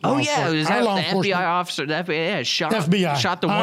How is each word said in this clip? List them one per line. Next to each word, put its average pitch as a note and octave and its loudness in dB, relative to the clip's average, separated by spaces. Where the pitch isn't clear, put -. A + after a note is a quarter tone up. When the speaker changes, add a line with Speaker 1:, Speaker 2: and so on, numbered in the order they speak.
Speaker 1:
Oh, - 0
Speaker 2:
law C#4+ 2
Speaker 1:
yeah, C#4+ 0
Speaker 2:
enfor-, E3 2
Speaker 1:
it D#3 2
was D#3 0
Speaker 2:
our G3+ 2
Speaker 1:
that A#3+ 2
Speaker 2:
law G#3 2
Speaker 1:
the F3 0
F D#3 -2
B G3 0
I F3+ 0
Speaker 2:
enforcement F#3 0
Speaker 1:
officer, F3 -2
the D3+ -2
F F3 -4
B E3+ -2
I - 0
yeah, E3 -2
shot, D#3 -2
Speaker 2:
F E3+ 0
B F#3+ 4
I. D3 0
Speaker 1:
shot - 0
the F#3 0
one G3+ 2